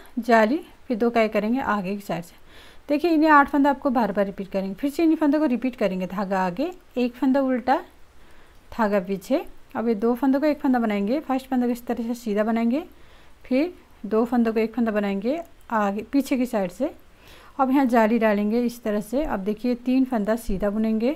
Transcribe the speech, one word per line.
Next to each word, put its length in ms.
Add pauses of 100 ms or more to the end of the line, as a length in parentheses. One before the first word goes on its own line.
(200)
जाली, 400 (280)
फिर 100
दो 120
काई 200
करेंगे 320
आगे 340
की 60
side 220
से। 120 (540)
देखिए 220
इन्हें 200
आठ 180
फंदा 200
आपको 220
बार 200
बार 140
repeat 240
करेंगे। 260
फिर 140
से 140
इन्हीं 140
फंदों 220
को 80
repeat 280
करेंगे, 320
धागा 380
आगे, 260 (260)
एक 180
फंदा 260
उल्टा, 360 (960)
धागा 300
पीछे। 440 (300)
अब 120
ये 80
दो 200
फंदों 240
को 60
एक 140
फंदा 200
बनाएंगे, 400
First 280
फंदा 180
को 60
इस 160
तरह 160
से 120
सीधा 280
बनाएंगे, 400 (600)
फिर 280 (300)
दो 220
फंदों 280
को 60
एक 140
फंदा 180
बनाएंगे 480 (320)
आगे 320
पीछे 340
की 80
side 260
से। 220 (640)
अब 120
यहाँ 160
जाली 320
डालेंगे 420
इस 220
तरह 180
से। 220
अब 160
देखिए 380
तीन 280
फंदा 320
सीधा 320
बुनेंगे, 460